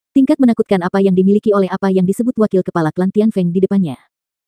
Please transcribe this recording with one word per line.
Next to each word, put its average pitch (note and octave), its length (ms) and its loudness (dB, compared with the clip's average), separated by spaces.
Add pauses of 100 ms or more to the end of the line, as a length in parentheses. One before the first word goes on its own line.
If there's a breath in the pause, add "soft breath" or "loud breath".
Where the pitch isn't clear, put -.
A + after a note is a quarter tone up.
(140)
tingkat C#4 240 2
menakutkan A3 480 0
apa G3 160 -2
yang F#3+ 160 2
dimiliki G3+ 320 2
oleh G3 160 2
apa F#3+ 240 -2
yang F#3 160 0
disebut A3+ 320 -2
wakil G3 240 0
kepala D#3+ 320 -2
klan F#3+ 160 -2
Tian G#3+ 240 0
Feng F3 160 -2
di F3 80 -2
depannya. F#3 400 -2 (500)